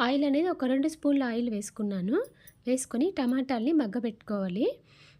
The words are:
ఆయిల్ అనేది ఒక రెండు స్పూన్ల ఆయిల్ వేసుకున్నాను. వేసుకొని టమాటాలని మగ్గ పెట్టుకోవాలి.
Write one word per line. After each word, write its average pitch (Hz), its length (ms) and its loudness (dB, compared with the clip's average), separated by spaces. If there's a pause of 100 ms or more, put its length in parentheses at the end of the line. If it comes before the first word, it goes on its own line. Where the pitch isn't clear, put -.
ఆయిల్ 277 240 2
అనేది 294 240 2
ఒక 330 160 -2
రెండు 269 240 2
స్పూన్ల 285 340 0
ఆయిల్ 240 280 -2
వేసుకున్నాను. 208 720 -2 (420)
వేసుకొని 262 520 0
టమాటాలని 254 540 0
మగ్గ 247 260 2
పెట్టుకోవాలి. 214 800 -2 (420)